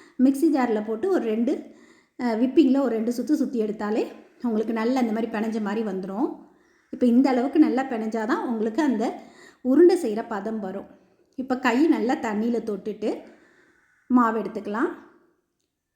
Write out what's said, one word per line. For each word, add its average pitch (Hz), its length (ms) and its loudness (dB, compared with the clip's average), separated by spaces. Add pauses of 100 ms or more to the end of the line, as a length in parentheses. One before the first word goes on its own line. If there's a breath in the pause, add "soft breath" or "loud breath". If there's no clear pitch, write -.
(240 loud breath)
மிக்ஸி 277 320 4
ஜார்ல 226 320 0
போட்டு 226 280 -4
ஒரு 233 160 0
ரெண்டு, 233 220 0 (680 soft breath)
அ, 233 200 0
விப்பிங்ல 262 440 4
ஒரு 226 120 0
ரெண்டு 233 200 -2
சுத்து 294 240 0
சுத்தி 226 240 -4
எடுத்தாலே 220 380 -2 (460)
உங்களுக்கு 220 320 -2
நல்லா 254 220 0
இந்த 220 120 -2
மாதிரி 226 200 -4
பிணைஞ்ச 220 320 -4
மாதிரி 220 240 -4
வந்துடும். 190 360 -4 (680 soft breath)
இப்போ 254 200 2
இந்த 269 180 6
அளவுக்கு 262 340 0
நல்லா 233 160 0 (100)
பிணைஞ்சாதான் 220 580 -4
உங்களுக்கு 220 400 -2
அந்த 214 140 0 (680 loud breath)
உருண்டை 349 320 8
செய்கிற 220 180 -4 (120)
பதம் 214 320 -6
வரும். 185 240 -10 (540)
இப்போ 254 120 -4 (100)
கை 240 140 2 (160)
நல்லா 226 200 0 (120)
தண்ணியில 220 320 -2 (100)
தொட்டுட்டு 208 420 -6 (1040 soft breath)
மாவு 226 260 4
எடுத்துக்கலாம். 208 480 -4 (1040)